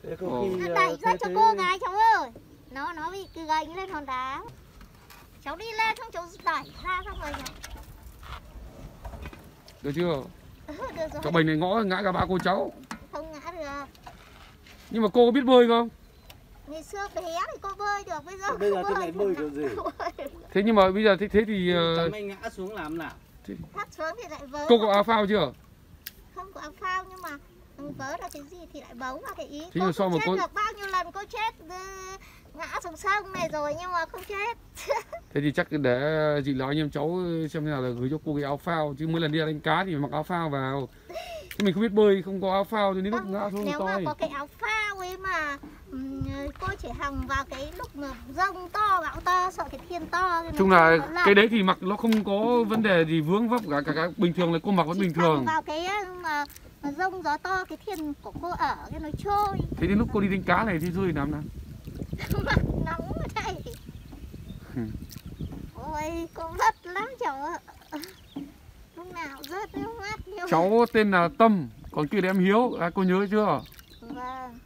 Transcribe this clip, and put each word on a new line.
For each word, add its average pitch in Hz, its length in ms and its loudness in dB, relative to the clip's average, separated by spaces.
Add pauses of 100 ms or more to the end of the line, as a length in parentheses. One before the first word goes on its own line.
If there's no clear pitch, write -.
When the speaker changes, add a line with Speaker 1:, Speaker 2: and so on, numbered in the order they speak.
Speaker 1:
Thế - 180 -8
có 370 60 -4
Speaker 2:
Ồ. - 180 0 (140)
Speaker 1:
khi, 359 100 -2
Speaker 3:
Đẩy 339 60 -2 (140)
Speaker 1:
ờ, - 140 -2
Speaker 3:
ra 453 100 4
Speaker 1:
thế, - 80 2
Speaker 3:
cho 415 80 -2
Speaker 1:
thế 359 80 -4
Speaker 3:
cô 440 220 8
cái, 370 220 0
cháu 370 140 -4 (260)
ơi. 247 100 -6 (400)
Nó, 277 220 -6
nó 320 180 -6
bị 381 240 -10
cái 330 100 -10
gánh 311 320 -2
lên 381 140 -8
hòn 302 160 -6
đá. 262 360 -6 (1000)
Cháu 285 120 -6
đi 415 80 -12 (140)
lên 440 180 2
xong 453 160 -12
cháu 339 140 -8 (180)
đẩy 302 200 0 (200)
ra 370 200 -2
xong 415 180 -10
rồi 294 160 -6
nhỉ? 269 140 -12 (2250)
Speaker 2:
Được 143 120 -4
chưa? 165 280 0 (440)
Speaker 3:
Ừ, 302 80 -12 (220)
được 320 160 -6
rồi. - 100 -8
Speaker 2:
Cái 151 100 -2
bành 165 140 6
này 156 100 2
ngõ 185 260 2
ngã 190 220 -2
cả 185 80 2
ba 175 160 0
cô 180 100 2
cháu. 185 340 0 (400)
Speaker 3:
Không 311 200 -10
ngã 302 200 -10
được. 285 320 -8 (1040)
Speaker 2:
Nhưng 226 120 0
mà 208 60 4
cô 240 180 8
có 240 60 6
biết 269 120 4
bơi 247 240 10
không? 233 200 6 (800)
Speaker 3:
Ngày 311 160 -12
xưa 403 320 -8
bé 349 80 -4
thì 359 400 -6
cô 392 60 -8 (100)
bơi 403 260 -2
được, 311 200 -8
bây 381 140 -14
giờ 392 200 -2
Speaker 1:
Bây 403 120 2
giờ 370 140 0
Speaker 3:
không 403 100 0
Speaker 1:
thế 381 60 0
này 339 120 -4
bơi 381 220 0
kiểu 294 160 -4
gì? 285 120 -6 (460)
Speaker 3:
<laughs> - 440 -12
Speaker 2:
Thế 196 100 2
nhưng 220 120 4
mà 190 160 8
bây 208 140 0
giờ 196 160 8
thế, 208 80 -2
thế 214 180 6
thì, 185 260 0
ờ, 165 240 4
Speaker 1:
Chẳng 165 140 2
may 208 120 -8
ngã 202 340 -8
xuống 196 180 -8
làm 165 240 -6
nào? - 140 -8 (340)
Speaker 2:
Thế - 80 -10 (200)
Speaker 3:
Thoát 415 180 -8
xuống 330 300 -6
thì 370 80 -12
lại 294 160 -12
vớ. 294 220 -6
Speaker 2:
Cô 233 100 10
có 208 140 4
áo 202 100 6
phao 214 240 4
chưa? 185 260 2 (840)
Speaker 3:
Không 381 180 -16
có 285 80 -16
áo 302 200 -12
phao, 370 300 -4
nhưng 370 120 -16
mà 330 80 -10 (460)
vớ 277 400 -10
được 359 160 -12
cái 294 180 -16
gì 359 60 -18 (160)
thì 294 80 -14
lại 247 140 -20
bấu 262 240 -8
vào 403 180 -12
cái 320 100 -12
ý. 285 140 -12
Speaker 2:
Thế 320 60 -12
Speaker 3:
Cô 370 80 -18
Speaker 2:
nhưng 180 120 2
mà - 60 2
sao 190 180 0
Speaker 3:
không 165 80 2
Speaker 2:
mà - 0 -
Speaker 3:
chết 143 80 0
Speaker 2:
cô - 100 2
Speaker 3:
được, 370 180 -2
bao 427 220 0
nhiêu 403 100 -12
lần 370 260 -2
cô 392 160 -8
chết, 440 260 -4 (140)
ừ, 359 80 -12 (760)
ngã 311 120 -10 (180)
xuống 320 120 -10
sông 392 360 -2
này 349 200 -2
rồi 294 280 -2
nhưng 359 120 -6
mà 330 140 0
không 370 220 -14
chết. 415 300 -4 (280)
<laughs> - 80 0 (400)
Speaker 2:
Thế 143 60 0
thì 143 120 0
chắc 170 180 0
để 147 760 2
dịp 139 80 0
nào 131 160 0
anh 147 100 0
em 151 120 0
cháu 160 300 -2 (300)
xem 156 140 -4
thế 151 60 0
nào 135 120 0
là 127 60 0
gửi 123 220 -2
cho 156 140 -2
cô 156 100 -2
cái 143 100 0
áo 139 120 -2
phao, 151 420 -2
chứ 160 100 -2
mỗi 165 120 2
lần 151 120 2
đi 160 60 2
ra 156 80 2
đánh 151 140 -2
cá 160 240 4
thì 175 120 -2
mặc 143 160 0
áo 151 100 0
phao 170 280 -2
vào. 135 380 -2 (200)
Thế 659 560 -6
mình 185 100 6
không 202 80 2
biết 220 100 2
bơi, 202 300 8
không 196 180 -4
có 190 120 0
áo 196 120 2
phao 202 300 2
thì 190 60 0
đến 196 120 -2
lúc 247 80 0
Speaker 3:
Không, 196 120 -6
Speaker 2:
ngã 202 180 -2
xuống 202 140 -4
Speaker 3:
nếu 294 160 -2
mà 285 120 0
Speaker 2:
toi. 302 140 0
Speaker 3:
có 302 80 -2
cái 320 140 -4
áo 285 200 -6 (100)
phao 427 400 -2
ấy 370 180 -8
mà, 330 400 -2 (340)
ừm, 269 320 -6 (380)
cô 370 60 -4 (160)
chỉ - 60 -10 (100)
hòng 277 280 -4
vào 269 240 -2
cái 269 280 -10
lúc - 180 -12
mà 277 120 -8 (280)
rông 359 360 -2
to, 403 300 2
bão 294 180 -6
to, 359 300 2
sợ 359 200 -6
cái 269 180 -10
thiên 339 180 -6
to 349 440 2
thì 202 80 -2
Speaker 2:
Chung 190 120 6
Speaker 3:
nó 185 60 12
Speaker 2:
là 165 220 10
Speaker 3:
không 147 100 0
có 320 60 -8
Speaker 2:
cái 359 120 4
Speaker 3:
lặn. 202 80 10
Speaker 2:
đấy 214 160 10
thì 214 120 4
mặc 185 180 4
nó 190 160 0
không 220 280 2
có 226 440 2
vấn 220 140 2
đề 180 220 6
gì 160 160 2
vướng 202 280 2
vấp 240 120 2 (100)
cả, 143 160 2
cả, 156 100 -2
cả 165 200 0
bình 175 160 2
thường 170 200 2
là 165 100 2
cô 208 80 -2
mặc 170 160 4
vẫn 175 100 0
Speaker 3:
Chỉ 202 40 0
Speaker 2:
bình 180 140 2
Speaker 3:
cần 170 100 4
Speaker 2:
thường. 151 200 6
Speaker 3:
vào - 180 2
cái, 330 240 -4
ờ, 392 80 -2 (280)
mà, 294 220 -2 (380)
mà 285 100 -4
rông 370 300 -2
gió 302 140 0
to, 370 280 -2
cái 311 220 -12
thuyền 311 260 -6 (100)
của - 100 -14 (100)
cô 349 80 -4
ở 285 260 -2 (140)
cái - 100 -8
nó 311 80 -8 (160)
trôi. 403 320 0 (200)
Speaker 2:
Thế 165 100 0
đến 202 120 4
lúc 233 140 2
cô 208 80 2
đi 196 80 2
đánh 190 140 0
cá 185 220 2
này 190 160 0
thì 175 100 -2
rơi 180 240 0
làm 143 160 -2
nào? 151 120 -4 (760)
Speaker 3:
<laughs> - 260 -2
Mặt 453 140 2 (260)
nóng 330 280 -4
ở 539 220 -4
đây. 403 200 -4 (1200)
Speaker 2:
Ừ. 120 60 -4 (920)
Speaker 3:
Ôi, 311 600 -6
cô 330 140 -10 (100)
vất - 280 2
lắm 392 220 -6 (120)
cháu 285 240 -4
ạ. 330 140 -6 (1400)
Lúc 359 160 -16
nào 302 300 -10
rớt 392 340 -10
nước 453 140 -6 (100)
mắt 427 280 -10
nhiều. 381 220 -8
Speaker 2:
Cháu 202 420 4
tên 214 180 4
là 175 180 4 (100)
Tâm, 202 300 6 (220)
còn 151 180 0
kia 208 120 2
là 185 80 2
em 196 100 2
Hiếu, 208 420 6
à, 170 140 0
cô 196 80 2
nhớ 190 280 4
chưa? 196 300 4 (400)
Speaker 3:
Vâng. 254 640 -10